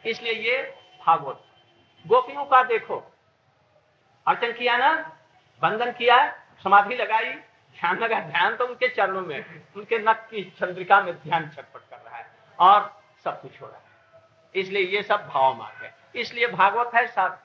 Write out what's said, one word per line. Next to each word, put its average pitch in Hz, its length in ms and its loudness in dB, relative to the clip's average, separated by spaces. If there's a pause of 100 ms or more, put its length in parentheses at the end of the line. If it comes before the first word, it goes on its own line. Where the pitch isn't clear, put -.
इसलिए 226 240 -6
ये 220 440 -6 (300)
भागवत। 147 360 -2 (640)
गोपियों 269 380 0
का 254 180 4
देखो, 226 500 -6 (1120)
अर्चन 226 240 -2
किया 240 260 -2
ना, 311 400 -2 (460)
वंदन 226 280 -2
किया, 240 400 4 (320)
समाधि 202 320 4
लगाई, 226 380 -2 (460)
ध्यान 175 180 -2
लगा, 220 220 -2
ध्यान 175 360 -2
तो 247 120 -2
उनके 247 200 -4
चरणों 190 340 -2
में, 151 420 -12 (120)
उनके 214 240 -4
नख 220 180 2
की 208 260 -12
चंद्रिका 185 580 0
में 180 120 -6
ध्यान 156 360 -4
छटपट - 400 -20
कर 123 80 -20
रहा 117 200 -20
है 113 140 -18 (280)
और 202 420 6 (220)
सब - 180 -8
कुछ 135 200 -20
हो 120 60 -18
रहा - 100 -20
है। - 60 -20 (720)
इसलिए 190 280 -2
ये 196 200 -4
सब 202 240 -2
भाव 131 260 2
मार्ग 110 300 -16
है। - 120 -18 (200)
इसलिए 240 320 -4
भागवत 202 480 0
है 240 120 2
सब। 185 380 -2